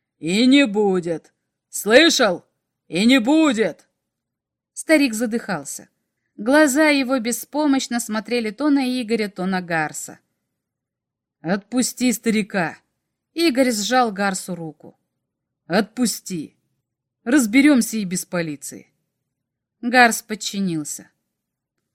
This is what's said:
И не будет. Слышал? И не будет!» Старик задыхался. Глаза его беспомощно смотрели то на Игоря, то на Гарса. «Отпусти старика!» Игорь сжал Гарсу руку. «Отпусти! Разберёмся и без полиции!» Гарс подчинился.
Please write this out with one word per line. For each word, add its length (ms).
И 300
не 180
будет. 680
Слышал? 760
И 180
не 140
будет!» 680
Старик 400
задыхался. 760
Глаза 520
его 300
беспомощно 800
смотрели 500
то 220
на 120
Игоря, 300
то 160
на 160
Гарса. 580
«Отпусти 680
старика!» 640
Игорь 380
сжал 420
Гарсу 420
руку. 420
«Отпусти! 920
Разберёмся 720
и 80
без 200
полиции!» 640
Гарс 400
подчинился. 880